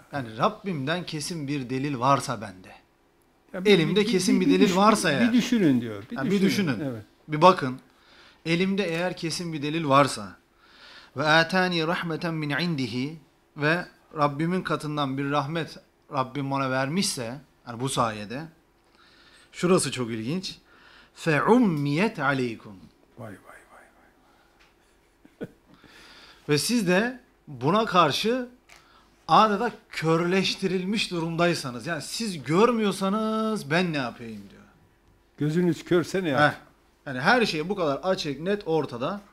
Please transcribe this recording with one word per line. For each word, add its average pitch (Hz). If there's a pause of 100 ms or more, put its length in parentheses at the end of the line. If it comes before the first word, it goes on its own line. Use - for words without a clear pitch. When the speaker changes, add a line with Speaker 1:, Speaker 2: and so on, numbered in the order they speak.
(120)
Speaker 1:
Yani 117
Rabbimden 170
kesin 151
bir 135
delil 131
varsa 127
bende. 95 (840)
Speaker 2:
Ya 185
bir, 208
Speaker 1:
Elimde 175
Speaker 2:
bir, 202
Speaker 1:
kesin 190
Speaker 2:
bir, 180
Speaker 1:
bir 143
Speaker 2:
bir 185
Speaker 1:
delil 185
Speaker 2:
düşün-, 185
Speaker 1:
varsa 208
Speaker 2:
bir 147
Speaker 1:
eğer. 127
Speaker 2:
düşünün 185
diyor. 107
Bir 233
Speaker 1:
Yani 135
bir 196
Speaker 2:
düşünün. 196
Speaker 1:
düşünün. 135
Speaker 2:
Evet. 110 (240)
Speaker 1:
Bir 151
bakın. 156 (680)
Elimde 190
eğer 170
kesin 165
bir 151
delil 151
varsa, 131 (840)
"Ve 135
atani 165
rahmeten 165
min 151
indihi" 139 (400)
ve 160 (320)
Rabbimin 156
katından 147
bir 139
rahmet 147 (360)
Rabbim 135
bana 135
vermişse, 135 (280)
yani 117
bu 131
sayede, 113 (1080)
şurası 170
çok 120
ilginç. 120 (580)
Fe 147
ummiyet 170
aleykum. 123 (420)
Speaker 2:
Vay, 113
vay, 101 (360)
vay, - (1600)
vay. - (1000)
Speaker 1:
Ve 147
siz 208
de 226 (280)
buna 151
karşı 214 (800)
adeta 202 (180)
körleştirilmiş 180
durumdaysanız, 165
yani 165
siz 190
görmüyorsanız 214
ben 170
ne 147
yapayım 113
diyor. - (760)
Speaker 2:
Gözünüz 156
körse 180
ne 170
yap? 135
Speaker 1:
Heh. - (480)
Yani 131
her 220
şey 160
bu 208
kadar 151
açık, 180
net 202
ortada. 156 (120)